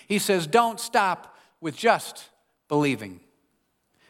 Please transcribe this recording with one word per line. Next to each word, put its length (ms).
He 120
says, 280
"Don't 340
stop 560
with 160
just 540
believing. 520